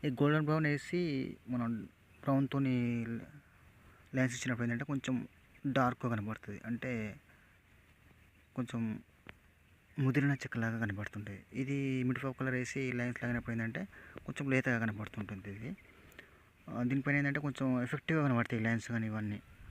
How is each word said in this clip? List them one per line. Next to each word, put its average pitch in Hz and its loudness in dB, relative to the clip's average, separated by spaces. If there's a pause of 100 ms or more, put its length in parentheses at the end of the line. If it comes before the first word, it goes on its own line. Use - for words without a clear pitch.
ఈ 151 4
గోల్డెన్ 147 6
బ్రౌన్ 156 4
వేసి 147 0 (500)
మనం 120 0 (560)
బ్రౌన్‌తోని 135 4 (1400)
లైన్స్ 127 4
ఇచ్చినప్పుడు 123 0
ఏంటంటే 120 0
కొంచెం 131 0 (520)
డార్క్‌గా 123 2
కనబడుతుంది, 107 -4
అంటే 120 -4 (1600)
కొంచెం 120 -4 (1160)
ముదిరిన 139 4
చెక్కలాగా 117 -2
కనబడుతుంటాయి. 101 -4 (120)
ఇది 135 -2 (260)
మిడ్ 123 0
పఫ్ 131 -4
కలర్ 131 0
వేసి 127 -2
లైన్స్ 123 -2
లాగినప్పుడు 120 -2
ఏంటంటే 117 -2 (420)
కొంచెం 143 -6
లేతగా 131 4
కనబడుతుంటుంది 104 -4
ఇది. 113 -8 (960)
ఆ, 120 -2
దీనిపైన 135 2
ఏంటంటే 143 2
కొంచెం 131 0
ఎఫెక్టివ్గా 151 0
కనబడతాయి 117 2
లైన్స్ 113 0
కానీ 110 0
ఇవన్నీ. 107 -2 (300)